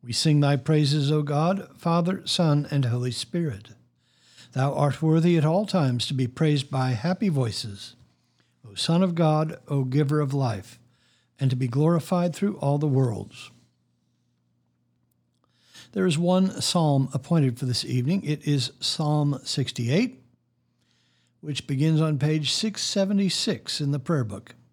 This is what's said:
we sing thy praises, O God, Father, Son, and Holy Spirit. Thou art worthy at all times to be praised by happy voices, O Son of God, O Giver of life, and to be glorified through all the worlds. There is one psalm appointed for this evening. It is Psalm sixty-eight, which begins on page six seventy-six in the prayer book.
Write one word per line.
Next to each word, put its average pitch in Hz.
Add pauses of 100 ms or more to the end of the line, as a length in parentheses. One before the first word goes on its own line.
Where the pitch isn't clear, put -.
we 120
sing 147
thy 143
praises, 147
O 151
God, 160 (120)
Father, 175
Son, 147
and 139
Holy 123
Spirit. 120 (840)
Thou 135
art 143
worthy 160
at 147
all 180
times 131
to -
be 131
praised 147
by 131
happy 175
voices, 113 (760)
O 104
Son 165
of 180
God, 156
O 139
Giver 143
of 143
life, 117 (600)
and 135
to 127
be 127
glorified 165
through 202
all 139
the 147
worlds. 131 (2500)
There 190
is 165
one 185
psalm 143
appointed 135
for -
this 123
evening. 131
It 147
is 143
Psalm 147
sixty-eight, 139 (1160)
which 151
begins 151
on 156
page 151
six -
seventy-six 196
in 143
the 143
prayer 139
book. 98 (180)